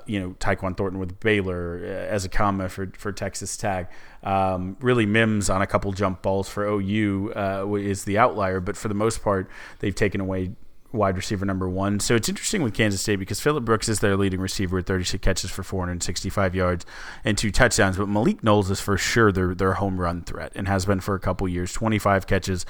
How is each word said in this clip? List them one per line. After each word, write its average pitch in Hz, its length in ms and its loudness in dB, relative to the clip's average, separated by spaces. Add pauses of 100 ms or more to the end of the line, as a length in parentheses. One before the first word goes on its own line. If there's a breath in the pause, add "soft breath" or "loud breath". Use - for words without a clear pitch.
you 104 140 -4
know, 92 180 -8
Tyquan 95 380 0
Thornton 95 240 -2
with 92 180 -6
Baylor, 90 640 0
uh, 92 320 -6
Ezekama 95 560 2
for, 98 260 -8
for - 140 -6
Texas 98 460 -6
Tech. 92 340 -2 (320 soft breath)
Um, 95 580 0
really, 123 240 4
Mims 107 460 4
on 95 120 2
a 98 40 0
couple 101 240 0
jump 95 320 -2
balls 98 260 0
for 101 160 -4
O 104 140 0
U, 101 560 0
uh, 98 260 -2
w-, 101 300 -2
is 95 140 -4
the 101 140 0
outlier, 95 420 2
but 95 160 -4
for - 100 -6
the 107 80 -2
most 110 260 0
part, 98 300 0 (300 loud breath)
they've 101 160 -2
taken 101 240 0
away 92 320 -2 (400)
wide 98 240 2
receiver 95 280 -2
number 95 240 0
one. 98 300 0
So 120 160 2
it's 110 140 2
interesting 196 340 -2
with 113 100 0
Kansas 104 280 0
State 104 160 0
because 95 240 -4
Phillip 147 240 2
Brooks 113 240 2
is 107 100 2
their 101 180 4
leading 95 220 2
receiver 92 380 -2
with 90 100 -2
thirty-six 95 340 0
catches 95 300 2
for 95 140 -6
four 95 160 -4
hundred 87 240 -4
sixty-five 95 500 0
yards 90 320 0 (380 loud breath)
and 104 120 2
two 107 140 0
touchdowns. 101 460 4
But 101 120 -2
Malik 117 360 2
Knowles 104 260 4
is 95 100 -2
for 98 160 0
sure 107 360 4
their, 90 240 0
their 95 160 2
home 95 280 -2
run 87 220 -2
threat 80 320 -8
and 95 140 -4
has 98 180 2
been 98 140 2
for 98 160 -2
a - 20 -2
couple 95 300 0
years. 90 240 -2
Twenty-five 104 560 2
catches 92 420 0